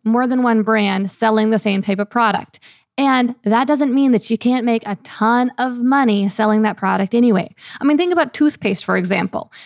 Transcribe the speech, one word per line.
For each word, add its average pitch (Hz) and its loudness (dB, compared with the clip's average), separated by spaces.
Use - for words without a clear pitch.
more 240 0
than 254 0
one 226 2
brand 202 0
selling 220 0
the 220 0
same 196 -2
type 190 -4
of 202 -6
product. - -2
And 254 0
that 233 2
doesn't 277 0
mean 277 4
that 220 0
you 226 0
can't 247 0
make 226 0
a 202 -6
ton 240 0
of 247 -4
money 240 2
selling 214 0
that 214 -2
product 190 -2
anyway. 233 2
I - -12
mean, 294 2
think 359 0
about 320 -2
toothpaste, 269 -2
for 185 0
example. 185 -4